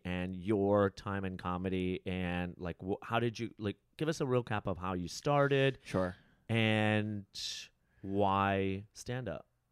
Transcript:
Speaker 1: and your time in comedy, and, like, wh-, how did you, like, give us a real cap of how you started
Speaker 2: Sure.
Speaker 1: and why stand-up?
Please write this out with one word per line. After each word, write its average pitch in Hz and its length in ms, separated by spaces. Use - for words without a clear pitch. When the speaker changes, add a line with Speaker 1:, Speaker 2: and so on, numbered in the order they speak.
Speaker 1:
and 90 280
your 98 580
time 98 340
in 92 120
comedy, 92 680
and, 90 520
like, 87 240
wh-, 95 240
how 117 140
did 117 180
you, 113 200
like, 104 180
give 156 100
us 160 140
a 151 40
real 127 180
cap 107 240
of 92 100
how 92 160
you 87 160
started 139 720
Speaker 2:
Sure. 92 320
Speaker 1:
and 107 800
why 98 800
stand-up? 123 520